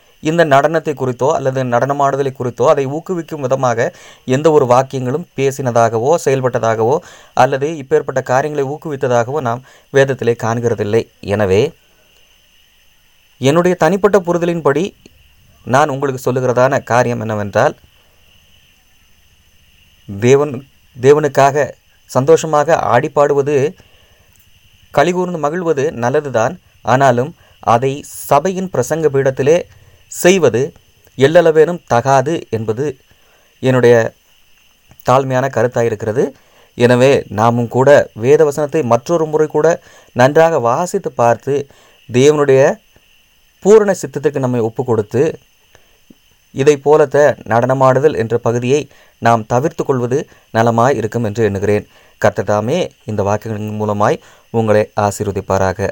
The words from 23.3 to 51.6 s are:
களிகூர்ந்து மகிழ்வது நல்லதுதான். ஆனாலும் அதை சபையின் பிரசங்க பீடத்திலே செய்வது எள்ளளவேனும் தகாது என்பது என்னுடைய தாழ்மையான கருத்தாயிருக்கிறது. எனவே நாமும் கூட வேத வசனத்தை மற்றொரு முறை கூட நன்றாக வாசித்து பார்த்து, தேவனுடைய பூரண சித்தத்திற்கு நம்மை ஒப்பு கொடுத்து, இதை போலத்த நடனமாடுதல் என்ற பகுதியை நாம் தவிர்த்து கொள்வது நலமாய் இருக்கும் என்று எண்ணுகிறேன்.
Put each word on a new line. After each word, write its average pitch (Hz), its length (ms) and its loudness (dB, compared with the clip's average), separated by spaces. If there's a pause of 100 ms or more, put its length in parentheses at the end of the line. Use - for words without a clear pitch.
களிகூர்ந்து 180 440 0
மகிழ்வது 156 540 -2
நல்லதுதான். 127 680 -2 (220)
ஆனாலும் 131 540 2 (240)
அதை 135 460 0
சபையின் 180 640 -2
பிரசங்க 151 440 -2
பீடத்திலே 135 500 0 (480)
செய்வது 156 640 0 (440)
எள்ளளவேனும் 160 720 4
தகாது 135 600 0
என்பது 113 480 -6 (600)
என்னுடைய 120 540 4 (920)
தாழ்மையான 131 440 0
கருத்தாயிருக்கிறது. 117 840 -2 (440)
எனவே 123 520 4
நாமும் 117 400 0
கூட 131 460 4
வேத 139 300 2
வசனத்தை 147 400 -2
மற்றொரு 139 420 0
முறை 156 220 0
கூட 151 340 0 (320)
நன்றாக 151 460 2
வாசித்து 156 520 -2
பார்த்து, 127 560 -2 (460)
தேவனுடைய 143 600 4 (840)
பூரண 202 420 4
சித்தத்திற்கு 139 380 -4
நம்மை 123 200 -2
ஒப்பு 113 240 -4
கொடுத்து, 120 560 -2 (1120)
இதை 139 260 2
போலத்த 143 640 2
நடனமாடுதல் 131 760 2
என்ற 113 200 -2
பகுதியை 123 520 -2 (280)
நாம் 113 280 0
தவிர்த்து 135 400 -4
கொள்வது 127 440 -4 (240)
நலமாய் 117 420 2
இருக்கும் 110 280 -6
என்று 107 200 -4
எண்ணுகிறேன். 101 440 -2 (300)